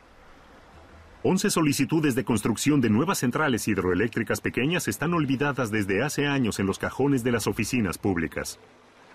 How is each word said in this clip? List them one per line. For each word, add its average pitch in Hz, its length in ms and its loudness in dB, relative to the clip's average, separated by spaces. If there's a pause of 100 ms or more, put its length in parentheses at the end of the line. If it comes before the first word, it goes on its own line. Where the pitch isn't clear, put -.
(1200)
Once 185 300 2
solicitudes 147 640 2
de 123 80 0
construcción 123 580 2
de 113 80 4
nuevas 151 300 2
centrales 131 480 0
hidroeléctricas 101 760 0
pequeñas 147 460 -2
están 156 260 -2
olvidadas 135 560 0
desde 101 320 0
hace 143 240 -2
años 135 340 0
en 98 60 0
los 95 140 -2
cajones 131 440 0
de 123 100 0
las 110 120 -2
oficinas 107 540 -2
públicas. 85 600 -4 (560)